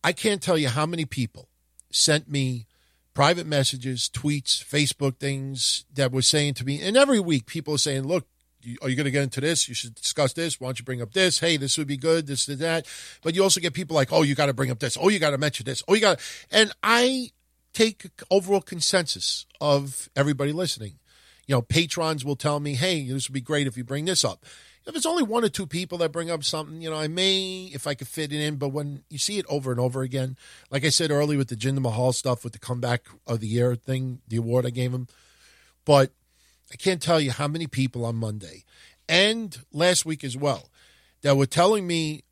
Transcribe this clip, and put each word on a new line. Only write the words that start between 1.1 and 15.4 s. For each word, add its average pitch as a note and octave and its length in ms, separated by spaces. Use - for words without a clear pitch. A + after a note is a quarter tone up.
sent D3+ 400
me B2+ 380
private D#3+ 320
messages, C3 680
tweets, - 500
Facebook C#3+ 540
things C3+ 680
that C3+ 180
were C3 100
saying D3 320
to B2 100
me, C#3 160
and F#3+ 160
every C#4 240
week E3+ 280
people D3+ 260
are C3+ 60
saying, C3+ 240
"Look, D#3+ 240
you, A#2+ 220
are C#3 40
you C3 80
gonna C#3+ 140
get C#3 140
into C3 180
this? D#3 260
You A#2+ 60
should A#2 220
discuss - 360
this. E3 280
Why B2+ 80
don't B2+ 120
you A#2+ 60
bring B2 160
up G#2+ 120
this? F#3 260
Hey, E3 180
this C3+ 200
would D3+ 100
be C#3+ 100
good, D#3+ 300
this C#3 200
and C#3 120
that." E3 260
But E3 100
you F#3+ 80
also F#3+ 180
get E3 140
people E3 220
like, C#3+ 180
"Oh, D#3+ 80
you C#3+ 140
gotta C#3+ 180
bring B2+ 160
up A#2+ 100
this. B2 220
Oh, F3+ 80
you G#3 80
gotta D3 220
mention C#3 260